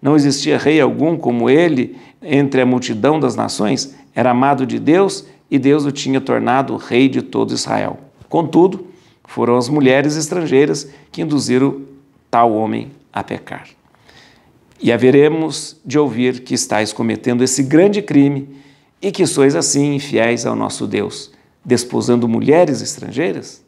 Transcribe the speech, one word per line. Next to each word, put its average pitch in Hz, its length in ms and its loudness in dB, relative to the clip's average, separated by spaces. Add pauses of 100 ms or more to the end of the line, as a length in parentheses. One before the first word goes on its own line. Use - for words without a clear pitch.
Não 143 140 4
existia 143 420 2
rei 156 240 2
algum 135 360 0
como 120 320 0
ele 147 480 2 (240)
entre 143 400 0
a 127 40 2
multidão 127 540 0
das 127 160 -2
nações? 110 600 -4 (180)
Era 123 180 2
amado 131 340 2
de 113 140 -6
Deus 170 460 0 (240)
e 143 80 0
Deus 143 280 2
o 143 60 -4
tinha 135 300 -2
tornado 123 560 -2
rei 123 320 2
de 127 120 -4
todo 113 320 -4
Israel. - 440 -4 (320)
Contudo, 170 580 0 (380)
foram 123 320 0
as 123 100 -2
mulheres 143 480 2
estrangeiras 156 720 0 (220)
que 165 100 -8
induziram 139 600 0 (480)
tal 117 240 2
homem 110 380 -4 (200)
a 104 120 -8
pecar. - 440 -12 (1120)
E - 120 0
haveremos 143 840 2 (100)
de 143 120 -2
ouvir 123 440 -2
que - 120 -8
estáis 107 400 -2
cometendo 113 500 -2
esse 131 200 0
grande 180 380 4
crime 143 460 2 (540)
e 190 100 -4
que 175 140 0
sois 143 300 2
assim 143 400 0
infiéis 117 500 -2
ao 117 100 -2
nosso 110 300 -6
Deus, 101 460 -6 (320)
desposando 120 640 0
mulheres 123 540 2
estrangeiras? - 880 -10